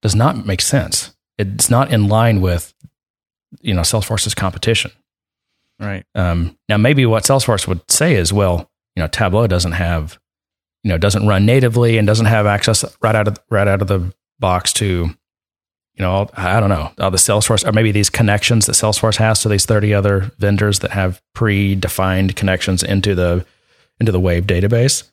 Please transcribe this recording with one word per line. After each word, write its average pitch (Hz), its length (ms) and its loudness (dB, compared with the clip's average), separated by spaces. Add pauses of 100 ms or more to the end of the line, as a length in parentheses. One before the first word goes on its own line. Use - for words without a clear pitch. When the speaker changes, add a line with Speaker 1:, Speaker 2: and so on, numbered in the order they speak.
Speaker 1:
does 101 120 0
not 117 320 0
make 95 140 -2
sense. - 560 -4 (200)
It's 98 320 -4
not 131 240 2
in 104 140 2
line 110 340 2
with, 87 320 -2 (880)
you - 140 -4
know, 87 60 0
Salesforce's 104 560 -2
competition. - 560 -2 (880)
Speaker 2:
Right. 101 340 -10
Speaker 1:
Um, 87 420 -2 (120)
now, 107 80 2
maybe 131 300 2
what 110 180 0
Salesforce 127 420 0
would 90 240 -6
say 160 240 0
is, 90 180 0
"Well, 92 380 0 (240)
you 87 80 -4
know, 78 60 -4
Tableau 104 400 0
doesn't 87 240 0
have, 85 440 -4 (680)
you 104 60 -2
know, 87 60 0
doesn't 101 300 0
run 101 180 4
natively 120 540 2
and 104 80 2
doesn't 110 200 2
have 110 200 2
access 101 380 0 (180)
right 110 140 2
out 107 100 2
of, 101 100 -4 (140)
right 101 160 2
out 98 160 0
of 92 60 -4
the 92 260 -2 (240)
box 90 360 -2
to, 107 120 -2
you 87 300 -2 (840)
know, 92 140 -2
all, 98 220 -2
I 92 260 0
don't 101 80 2
know, 80 320 -2
all 95 100 0
the 92 80 -2
Salesforce, 107 480 0
or 107 60 -2
maybe 110 180 2
these 101 200 0
connections 107 560 2
that - 100 -2
Salesforce 107 400 0
has 110 260 2
to 110 60 0
these 104 180 0
thirty 104 260 2
other 101 460 0
vendors 101 400 0
that - 140 -6
have 92 280 -2 (160)
predefined 95 1000 0
connections 92 480 -2
into 98 320 0
the, 90 280 0 (540)
into 113 140 0
the 90 80 0
Wave 90 260 0
database." 104 680 0